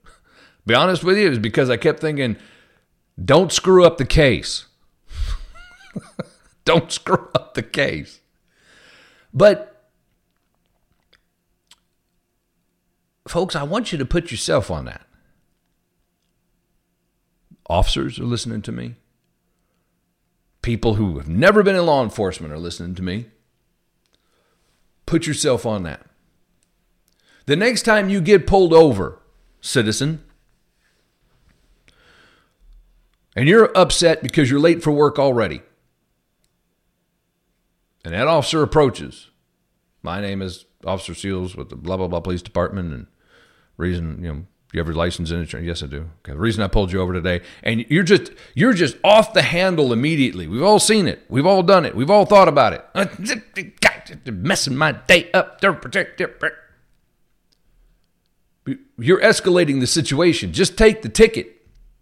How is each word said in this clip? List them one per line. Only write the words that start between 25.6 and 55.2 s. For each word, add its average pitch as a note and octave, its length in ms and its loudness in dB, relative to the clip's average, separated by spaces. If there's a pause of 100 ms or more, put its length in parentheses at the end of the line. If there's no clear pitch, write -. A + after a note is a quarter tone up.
on G#2+ 200 -4
that. D2+ 200 -12 (1400)
The C#3+ 100 0
next A3 260 0
time G#3 280 2
you G3 100 0
get F3+ 260 4
pulled F3+ 280 4
over, C3 480 4 (400)
citizen, C3+ 600 -2 (3000)
and B2+ 140 2
you're A3 280 6
upset E3 460 2
because C#3 280 0
you're C#3+ 100 2
late E3+ 220 2
for D#3 80 0
work D3 280 2
already, A#2 440 0 (2500)
and E2 80 -12
that G#2+ 140 -2
officer D#3 360 0
approaches, B2 680 -2 (720)
"My F2 180 -8
name G2 220 -8
is F#2 240 -12 (180)
Officer F2+ 300 -8
Seals F#2 420 -8
with C#2 140 -14
the - 60 -18
blah, F2+ 200 -8
blah, F#2 120 -4
blah F2 120 -4
police F2+ 220 -6
department, F2 500 -6
and B1 140 -14 (680)
reason, F2 460 -6
you E2+ 100 -10
know, D2 100 -12 (300)
you E2+ 80 -6
have D#2+ 80 -6
your D#2+ 80 -6
license E2+ 340 -4
and E2+ 100 -4
insurance?" E2 260 -10
"Yes, E2+ 160 -8
I D2+ 40 -10
do." C#2+ 240 -12 (100)
"Okay, - 120 -16
the C#2+ 60 -12
reason A2 260 -2
I - 20 -4
pulled G2 240 0
you F#2+ 100 -4
over F2+ 120 -4
today," F2 280 -4 (220)
and A2+ 260 -4
you're E3 140 0
just, F3+ 300 0 (220)
you're G#3+ 180 2
just E3 320 -2
off G#3+ 300 4
the F3 80 2
handle D#3 500 0
immediately. A#2+ 560 -2
We've A2 140 -6
all G3+ 180 4
seen G#3+ 260 2
it. - 220 -6
We've C#3 180 0
all F#3+ 160 4
done F3+ 240 4
it. - 80 -8
We've C3+ 160 -2
all G3+ 160 6
thought G3 220 8
about C3 240 2
it. - 1040 -8 (520)
"Messing B2+ 500 -4
my D3 160 0
day - 400 2